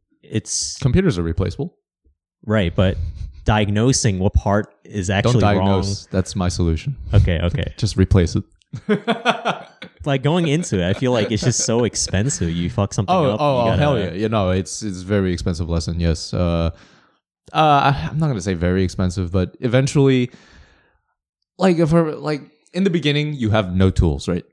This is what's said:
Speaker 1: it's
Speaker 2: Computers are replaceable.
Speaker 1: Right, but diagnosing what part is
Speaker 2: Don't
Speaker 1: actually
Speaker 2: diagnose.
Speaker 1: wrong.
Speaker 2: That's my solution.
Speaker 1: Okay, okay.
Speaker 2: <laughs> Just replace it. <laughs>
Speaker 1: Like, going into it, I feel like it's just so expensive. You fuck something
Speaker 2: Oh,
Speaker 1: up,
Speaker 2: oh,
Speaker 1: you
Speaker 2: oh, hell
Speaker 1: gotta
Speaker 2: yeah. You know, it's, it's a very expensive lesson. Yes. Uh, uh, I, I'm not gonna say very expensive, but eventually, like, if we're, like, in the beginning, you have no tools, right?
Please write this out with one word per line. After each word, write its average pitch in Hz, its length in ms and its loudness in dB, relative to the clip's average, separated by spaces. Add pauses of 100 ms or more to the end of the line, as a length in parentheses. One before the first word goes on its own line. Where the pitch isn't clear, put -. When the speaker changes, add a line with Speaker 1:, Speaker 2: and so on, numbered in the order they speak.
(220)
Speaker 1:
it's - 560 -6
Speaker 2:
Computers 135 400 2
are 87 60 -2
replaceable. 98 540 -4 (680)
Speaker 1:
Right, 107 300 0
but 98 220 2 (480)
diagnosing 107 760 2
what 95 140 0
part 104 400 0 (100)
is 90 240 -8
Speaker 2:
Don't 95 100 0
Speaker 1:
actually 113 220 2
Speaker 2:
diagnose. 98 640 2
Speaker 1:
wrong. - 80 -20
Speaker 2:
That's 95 240 -2
my 90 140 -2
solution. 85 480 -2 (160)
Speaker 1:
Okay, 101 260 4
okay. - 340 -2
Speaker 2:
<laughs> - 40 -20
Just - 180 -2
replace 92 400 4
it. - 80 -2 (420)
<laughs> 226 840 -2 (360)
Speaker 1:
Like, 139 160 0
going 160 280 0
into 143 320 0
it, 85 80 0
I - 40 2
feel 123 200 0
like 110 180 0
it's 107 120 -2
just 127 180 0
so 120 240 0
expensive. 98 640 -2
You 85 180 -4
fuck 101 240 -2
something 117 220 0
Speaker 2:
Oh, 151 160 2
Speaker 1:
up, 107 80 -2
Speaker 2:
oh, 135 280 2
Speaker 1:
you 113 40 2
Speaker 2:
oh, - 60 2
hell 143 200 2
Speaker 1:
gotta 90 200 -4
Speaker 2:
yeah. 101 60 -4
You 110 40 0
know, 107 220 0
it's, 92 340 -2
it's 92 180 -6
a 90 40 -12
very 95 260 2
expensive 82 380 -4
lesson. 82 320 -2
Yes. 82 320 0
Uh, 85 380 0 (840)
uh, - 20 -4
I, 147 560 2
I'm 143 80 -6
not 160 80 2
gonna 117 140 -2
say 95 120 0
very 90 300 0
expensive, 90 480 -2
but 90 300 0
eventually, 131 680 2 (1300)
like, 180 200 4
if 156 160 2
we're, 165 220 2
like, 147 260 -6 (320)
in 180 100 0
the 196 60 4
beginning, 151 440 0
you 120 180 0
have 98 220 0
no 95 160 4
tools, 80 380 0
right? 87 260 -2